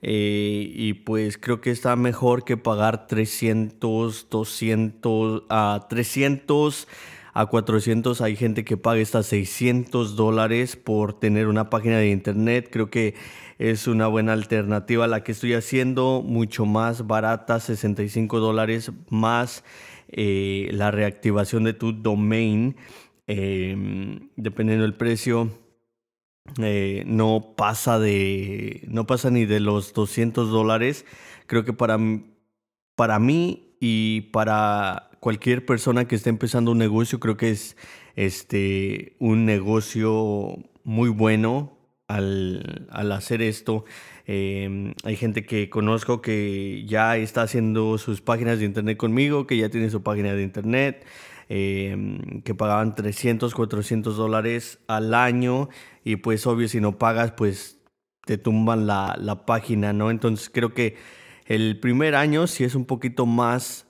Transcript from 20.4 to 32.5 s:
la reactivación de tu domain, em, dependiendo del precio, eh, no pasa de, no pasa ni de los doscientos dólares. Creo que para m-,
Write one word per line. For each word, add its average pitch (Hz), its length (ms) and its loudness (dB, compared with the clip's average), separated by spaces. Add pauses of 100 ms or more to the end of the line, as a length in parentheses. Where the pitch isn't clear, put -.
la 104 200 0
reactivación 104 720 0
de 113 80 2
tu 110 220 -4
domain, 110 840 0 (500)
em, 98 1120 -6
dependiendo 110 480 0
del 107 100 0
precio, 117 560 0 (1120)
eh, 98 440 0
no 110 500 2
pasa 113 420 2
de, 101 920 0
no 113 180 -2
pasa 127 240 2
ni 120 160 4
de 104 140 4
los 104 320 0
doscientos 113 580 0
dólares. 110 540 2 (420)
Creo 117 180 0
que 120 80 -4
para 110 220 2
m-, 110 300 0 (720)